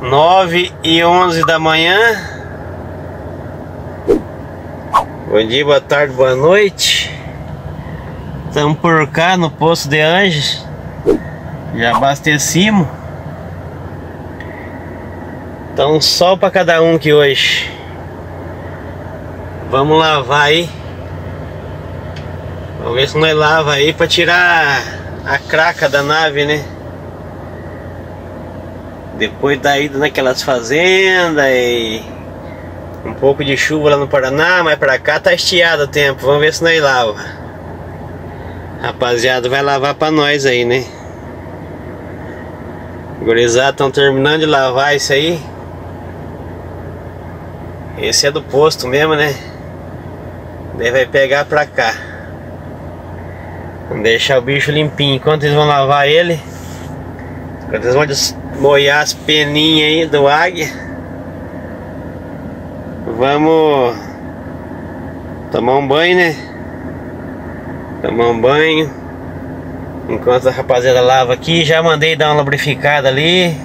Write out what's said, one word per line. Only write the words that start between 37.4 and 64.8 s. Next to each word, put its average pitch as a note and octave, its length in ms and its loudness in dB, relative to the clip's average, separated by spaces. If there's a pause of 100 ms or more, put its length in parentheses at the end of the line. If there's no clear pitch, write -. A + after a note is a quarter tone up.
Rapaziada, B2 680 0
vai C#3 120 2
lavar C#3 320 2
pra D#3 160 0
nós D3 380 4
aí, A#2+ 180 4
né? B2 180 2 (2500)
Gurizada, A#2+ 520 4
tão C#3 180 2
terminando C#3 480 4
de D3+ 80 2
lavar C#3 480 2
isso C#3+ 180 0
aí. D#3+ 260 2 (2500)
Esse A2 260 0
é C#3+ 60 2
do D3+ 100 -2
posto D3 460 2
mesmo, D3+ 280 2
né? D3 200 0 (1400)
Daí A#2 140 0
vai B2+ 160 4
pegar C3+ 400 2
pra D3 220 0
cá. A#2 260 0 (2000)
Vamos G#2+ 140 -6
deixar A2+ 340 4
o B2 60 4
bicho C#3 280 0
limpinho. C#3+ 440 2
Enquanto D3+ 260 2
eles D3 140 2
vão D3+ 100 4
lavar C#3+ 420 4
ele, E3 320 4 (1200)
enquanto A2 220 -4
eles B2 100 4
vão D3 100 6
des-, - 320 -2 (220)
molhar C#3+ 420 6
as D3 120 -2
peninhas D3+ 720 2
aí D#3+ 180 2
do C#3+ 220 4
águia, D#3+ 440 2 (2500)
vamos D3 800 4 (1600)